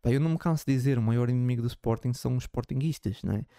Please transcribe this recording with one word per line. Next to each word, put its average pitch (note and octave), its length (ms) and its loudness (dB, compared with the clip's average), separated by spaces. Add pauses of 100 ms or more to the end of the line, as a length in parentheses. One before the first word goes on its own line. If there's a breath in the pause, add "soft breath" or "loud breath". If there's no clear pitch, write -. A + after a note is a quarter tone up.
Pá, A#2+ 100 2
eu C3+ 80 4
não D#3+ 120 2
me D#3+ 60 0
canso D#3+ 280 0
de C3+ 80 2
dizer, C3 240 2
o A#2+ 40 2
maior A#2 280 2
inimigo B2 320 0
do A#2 60 -2
Sporting A#2 460 -2
são B2 220 -2
os B2+ 80 -2
sportinguistas, C3+ 800 -4
não F#2+ 100 -2
é? G#2 120 -4 (120 loud breath)